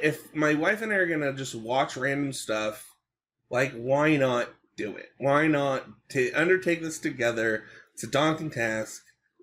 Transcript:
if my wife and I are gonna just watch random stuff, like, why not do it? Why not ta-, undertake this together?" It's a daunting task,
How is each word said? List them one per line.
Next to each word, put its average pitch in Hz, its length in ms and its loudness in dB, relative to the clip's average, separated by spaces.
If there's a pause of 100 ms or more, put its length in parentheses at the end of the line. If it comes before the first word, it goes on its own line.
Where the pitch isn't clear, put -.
if 151 320 -2
my 151 200 2
wife 190 280 0
and 220 100 -4
I 202 40 0
are 185 100 2
gonna 151 260 -2
just 135 220 -8
watch 123 420 -2
random 139 380 -2
stuff, 107 600 -4 (560)
like, 127 240 0
why 139 420 2
not 127 340 2 (260)
do 104 200 -6
it? - 220 -16
Why 143 300 4
not 139 380 0 (240)
ta-, 127 240 0
undertake 170 480 2
this 160 160 -8
together?" 117 640 0 (300)
It's - 100 -10
a 110 40 -10
daunting 156 420 0
task, 110 540 -4 (380)